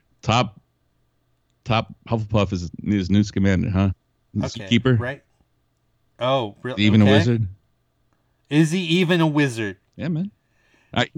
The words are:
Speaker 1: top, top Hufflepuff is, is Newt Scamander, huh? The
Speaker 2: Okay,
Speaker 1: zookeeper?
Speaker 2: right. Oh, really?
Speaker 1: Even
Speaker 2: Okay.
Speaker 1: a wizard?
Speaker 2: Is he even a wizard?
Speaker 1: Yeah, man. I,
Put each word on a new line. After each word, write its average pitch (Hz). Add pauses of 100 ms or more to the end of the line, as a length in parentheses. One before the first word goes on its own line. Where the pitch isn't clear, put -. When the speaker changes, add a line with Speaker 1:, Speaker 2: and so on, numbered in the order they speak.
(220)
Speaker 1:
top, - (1040)
top 113 (140)
Hufflepuff 104
is, 87 (120)
is 98
Newt 104
Scamander, 95
huh? 95 (440)
The 107
Speaker 2:
Okay, 110 (120)
Speaker 1:
zookeeper? 120
Speaker 2:
right. 127 (960)
Oh, 123
really? 123
Speaker 1:
Even 107
Speaker 2:
Okay. 104
Speaker 1:
a -
wizard? 113 (1000)
Speaker 2:
Is 156
he 190
even 175
a 165
wizard? 120 (180)
Speaker 1:
Yeah, 120
man. 180 (600)
I, -